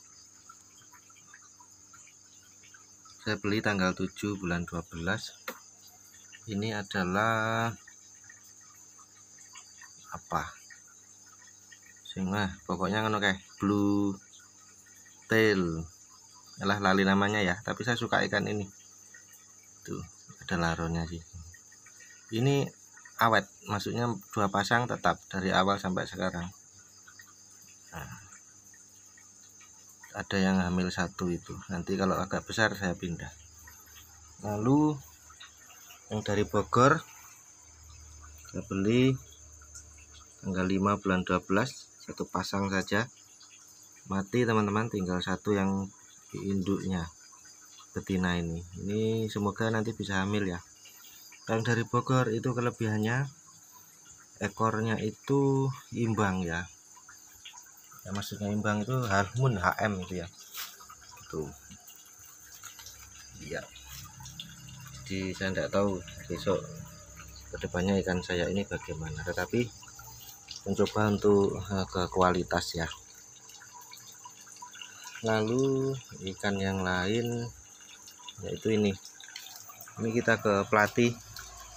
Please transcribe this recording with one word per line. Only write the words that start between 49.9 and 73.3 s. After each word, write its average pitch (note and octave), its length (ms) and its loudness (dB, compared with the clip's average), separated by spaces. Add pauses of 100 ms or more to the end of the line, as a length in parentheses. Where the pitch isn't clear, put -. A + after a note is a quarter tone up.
bisa F#2+ 280 -2
hamil G2+ 280 0
ya. F2 80 -4 (880)
Yang A2+ 200 2
dari A#2 200 4
Bogor A#2+ 440 2
itu A#2 240 0
kelebihannya A2+ 720 0 (1120)
ekornya A2 640 0
itu C3+ 680 2 (240)
imbang G#2+ 480 2
ya. E2+ 240 -2 (1400)
Ya, F#2+ 80 -10
maksudnya G2+ 360 -4
imbang G#2 320 2
itu A#2+ 120 -2 (120)
half G2 320 4
moon, B2+ 200 4
H F2+ 240 2
M G#2 180 0
itu F2+ 220 -6
ya. E2+ 60 -10 (920)
Gitu. D#2+ 220 -8 (2000)
Iya. - 160 -8 (1400)
Jadi F#2+ 300 -4
saya F#2+ 160 -2
nggak E2 240 -2
tahu G2 240 4 (320)
besok F2+ 320 0 (880)
kedepannya F#2 560 0
ikan F#2 160 0
saya F2 240 0
ini F#2 160 0
bagaimana, D#2+ 640 -6
tetapi F2+ 400 0 (1040)
mencoba G#2+ 400 4
untuk, G2+ 480 6
eh, F#2+ 320 -2
ke F#2+ 120 0 (120)
kualitas F2 640 4
ya. E2 80 0 (2500)